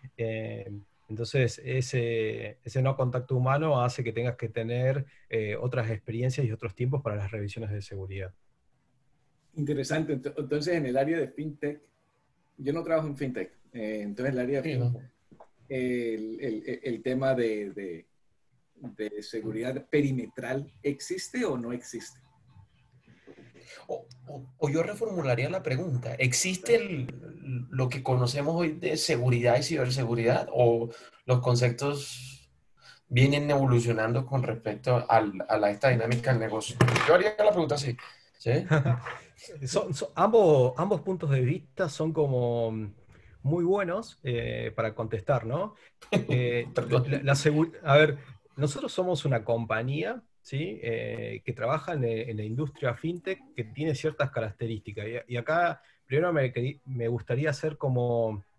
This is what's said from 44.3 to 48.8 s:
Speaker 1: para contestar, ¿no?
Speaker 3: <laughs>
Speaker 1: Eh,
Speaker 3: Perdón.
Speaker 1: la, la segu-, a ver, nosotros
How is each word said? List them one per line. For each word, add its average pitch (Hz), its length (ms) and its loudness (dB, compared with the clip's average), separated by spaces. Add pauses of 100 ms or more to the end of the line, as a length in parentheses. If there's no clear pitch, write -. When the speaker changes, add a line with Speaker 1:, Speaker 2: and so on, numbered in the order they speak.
Speaker 1:
para 110 220 -2
contestar, 110 500 -2
¿no? 165 300 -4 (360)
Speaker 3:
<laughs> - 0 -
Speaker 1:
Eh, 123 600 0
Speaker 3:
Perdón. 127 380 0
Speaker 1:
la, 135 120 -2
la 135 100 4
segu-, 151 400 2 (100)
a 143 140 8
ver, 147 220 6 (360)
nosotros 139 380 -2